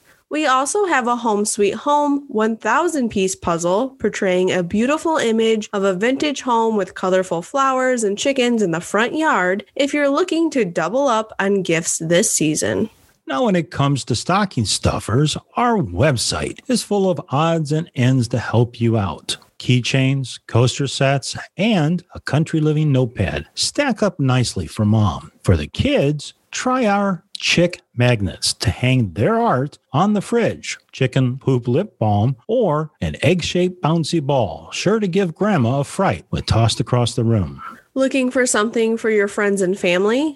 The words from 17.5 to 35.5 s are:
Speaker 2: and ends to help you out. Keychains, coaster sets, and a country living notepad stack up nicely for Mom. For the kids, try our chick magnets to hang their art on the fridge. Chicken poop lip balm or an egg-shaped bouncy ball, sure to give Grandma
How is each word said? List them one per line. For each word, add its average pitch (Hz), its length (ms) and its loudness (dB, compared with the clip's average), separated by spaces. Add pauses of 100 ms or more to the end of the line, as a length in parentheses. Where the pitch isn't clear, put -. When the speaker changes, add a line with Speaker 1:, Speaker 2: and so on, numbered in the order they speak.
Speaker 2:
and 160 220 -2
ends 127 360 2
to 123 100 -2
help 117 420 0
you 113 160 2
out. 87 400 -4 (220)
Keychains, 131 880 0
coaster 127 400 0
sets, 135 500 -2 (200)
and 175 460 0 (120)
a - 40 -12
country 160 400 -2
living 151 320 2
notepad 123 640 0
stack - 480 -2
up 202 180 0
nicely 127 460 0
for - 180 -4
Mom. 104 480 2 (120)
For 92 120 6
the 76 120 -4
kids, 151 640 0 (160)
try 254 380 -2
our 202 360 0 (140)
chick - 440 0 (140)
magnets 113 580 0
to - 160 -2
hang 123 440 0
their 160 260 0
art 143 380 0 (140)
on 202 220 2
the 202 80 0
fridge. 156 560 -2 (140)
Chicken 131 460 0
poop 127 300 0
lip 143 320 -2
balm 107 360 2 (120)
or 165 440 0 (100)
an 156 200 -4
egg-shaped 180 600 0
bouncy 160 440 0
ball, 120 460 -2
sure 214 280 0
to 208 80 -2
give 180 280 -2
Grandma 139 440 2